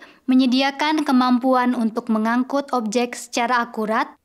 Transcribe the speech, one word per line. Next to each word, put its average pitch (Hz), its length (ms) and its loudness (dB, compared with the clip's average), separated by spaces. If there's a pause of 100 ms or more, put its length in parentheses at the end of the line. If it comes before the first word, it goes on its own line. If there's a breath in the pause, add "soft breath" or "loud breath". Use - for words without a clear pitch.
(280 loud breath)
menyediakan 277 800 2
kemampuan 254 640 2
untuk 226 400 -4
mengangkut 247 640 -2
objek 240 400 -2
secara 240 480 -2
akurat 233 480 -4 (140)